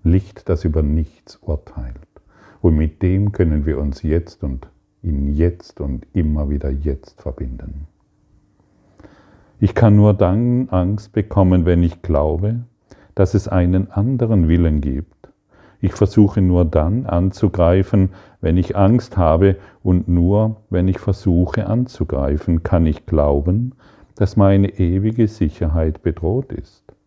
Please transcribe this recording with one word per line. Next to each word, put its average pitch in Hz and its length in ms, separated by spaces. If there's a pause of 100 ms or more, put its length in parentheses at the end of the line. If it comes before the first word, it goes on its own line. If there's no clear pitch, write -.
Licht, 92 440
das 87 160
über 78 180
nichts 76 600
urteilt. 64 540 (680)
Und 80 140
mit 78 260
dem 98 300
können 76 340
wir 73 120
uns 71 240
jetzt 78 420
und 65 240 (340)
in 71 320
jetzt 85 460
und 67 320
immer 76 360
wieder 71 220
jetzt 69 500
verbinden. 67 680 (1700)
Ich 104 160
kann 107 220
nur 104 180
dann 120 540
Angst 92 440
bekommen, 92 520
wenn 87 180
ich 85 200
glaube, 82 580 (560)
dass 95 180
es 98 140
einen 92 420
anderen 110 580
Willen 82 320
gibt. 69 360 (640)
Ich 98 120
versuche 104 480
nur 90 240
dann 85 420
anzugreifen, 92 1000 (320)
wenn 82 160
ich 90 200
Angst 101 400
habe, 90 400 (260)
und 90 260
nur 101 480 (140)
wenn 92 180
ich 95 100
versuche 92 680
anzugreifen, 82 960
kann 82 240
ich 76 200
glauben, 80 680 (420)
dass - 200
meine 98 440
ewige 104 480
Sicherheit 80 720
bedroht 87 500
ist. - 300 (240)